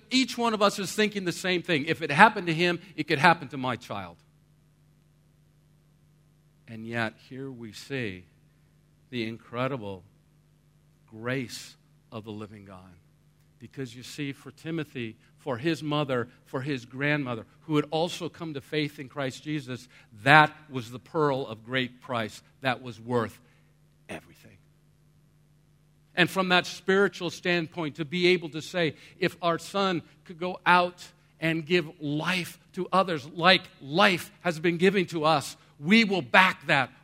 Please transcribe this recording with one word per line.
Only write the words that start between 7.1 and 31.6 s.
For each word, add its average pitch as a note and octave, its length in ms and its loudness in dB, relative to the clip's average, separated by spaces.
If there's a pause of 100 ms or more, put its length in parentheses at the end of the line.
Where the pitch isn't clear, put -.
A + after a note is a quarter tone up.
here C3+ 200 -12
we A#2 220 -14
see G2 540 -8 (840)
the A#2+ 160 -4
incredible A2+ 800 -8 (1040)
grace A#2 680 -8 (360)
of A2 140 -10
the A2+ 60 -10
living G#2 340 -14
God. F#2 280 -20 (640)
Because A#2+ 360 -12
you B2+ 60 -18
see, C#3 320 -10
for - 160 -20
Timothy, C#3+ 640 -8 (220)
for C3 220 -4
his D3+ 240 -2
mother, C#3+ 460 -2 (160)
for C3+ 160 -6
his C3 240 -6
grandmother, C3 600 -4 (160)
who D#3 140 -2
had D3 160 2
also E3+ 360 -2
come D#3+ 280 -10
to C3+ 60 -10
faith D3 360 -4
in C#3 100 -12
Christ C3 360 -6
Jesus, C3 440 -8 (360)
that D3+ 280 8 (180)
was B2+ 200 -8
the B2 80 -12
pearl C#3+ 480 0
of G#2+ 180 -12
great B2 380 -4
price A2+ 400 -4 (200)
that C3 200 0
was A#2+ 180 -14
worth A2+ 400 -2 (680)
everything. - 480 -18 (1600)
And F3 120 4
from F#3 220 0
that F3+ 160 4
spiritual F#3+ 640 0
standpoint, E3 680 -4
to D#3+ 80 -6
be F3 220 0
able F3 220 2
to D3+ 140 -10
say, E3+ 320 -2 (240)
"If F3 240 -2
our E3 160 0
son F#3+ 420 -2 (240)
could E3+ 140 -16
go F3+ 260 -6
out F3+ 460 4 (280)
and D#3+ 240 0